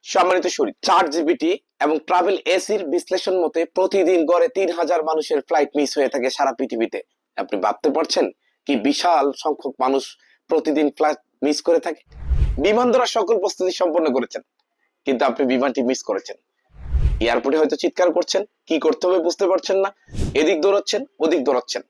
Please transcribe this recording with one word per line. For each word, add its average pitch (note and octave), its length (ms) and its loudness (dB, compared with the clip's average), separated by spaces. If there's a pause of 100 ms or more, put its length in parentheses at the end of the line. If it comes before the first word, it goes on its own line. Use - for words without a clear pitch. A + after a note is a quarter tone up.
সম্মানিত F3+ 400 2 (120)
শরীর। A#2 180 -2 (100)
চ্যাট F#3 280 4
জিপিটি D#3+ 380 0 (320)
এবং D3+ 120 2 (120)
ট্রাভেল F3+ 280 2 (200)
এসির G3 260 -2 (120)
বিশ্লেষণ F#3 500 -2
মতে D#3+ 180 -2 (140)
প্রতিদিন F#3 440 2 (120)
গড়ে E3+ 160 4 (100)
তিন F#3+ 200 0
হাজার E3 220 0 (100)
মানুষের D#3 380 0
ফ্লাইট D3+ 300 2
মিস C#3+ 200 2
হয়ে C3+ 160 2
থাকে C3 140 -2 (100)
সারা C3+ 220 0
পৃথিবীতে। A#2 400 -2 (380)
আপনি - 180 -6 (100)
ভাবতে - 300 0
পারছেন D#3+ 300 0 (420)
কি C#3+ 60 0 (140)
বিশাল D3 380 2 (180)
সংখ্যক C#3+ 300 -6 (100)
মানুষ C3+ 200 0 (460)
প্রতিদিন D3+ 380 0 (100)
ফ্লাইট D3+ 220 0 (260)
মিস D3 120 0 (100)
করে E3+ 180 4
থাকে? E3 160 -8 (640)
বিমান A#3 280 2
ধরার B3+ 240 2
সকল A3 260 2
প্রস্তুতি F#3 380 -2
সম্পন্ন E3 340 2
করেছেন, - 260 -4 (640)
কিন্তু C3+ 240 0
আপনি A#2+ 220 -2
বিমানটি C3 380 0
মিস C3 100 -2 (100)
করেছেন। - 280 -6 (840)
এয়ারপোর্টে B2 380 0
হয়তো D3+ 200 2
চিৎকার F3+ 360 2
করছেন, F3+ 240 -2 (260)
কি E3 80 0 (100)
করতে D#3 220 0
হবে F#3 200 2
বুঝতে F3+ 240 -2
পারছেন F#3+ 320 0
না, G3 60 -2 (500)
এদিক D#3+ 240 2
দৌড়াচ্ছেন, G3+ 380 0 (220)
ওদিক D#3+ 240 0
দৌড়াচ্ছেন। - 420 -2